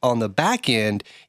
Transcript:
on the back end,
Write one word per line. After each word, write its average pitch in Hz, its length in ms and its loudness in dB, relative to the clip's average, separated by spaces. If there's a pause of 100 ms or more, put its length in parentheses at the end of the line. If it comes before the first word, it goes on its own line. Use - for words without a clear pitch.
on 123 160 2
the 113 80 -2
back 175 400 0
end, 107 380 0 (240)